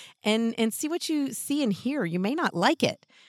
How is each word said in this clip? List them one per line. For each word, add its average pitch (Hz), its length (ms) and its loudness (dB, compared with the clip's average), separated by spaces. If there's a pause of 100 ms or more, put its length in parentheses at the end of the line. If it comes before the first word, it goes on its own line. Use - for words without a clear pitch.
(220)
and, 226 360 2
and 226 160 2
see - 140 -4
what 339 200 -4
you 285 240 0
see 285 300 -2
and 220 100 2
hear. 254 320 -2
You 170 140 -2
may 202 160 0
not 311 200 -2
like 226 280 2
it. - 240 -2 (220)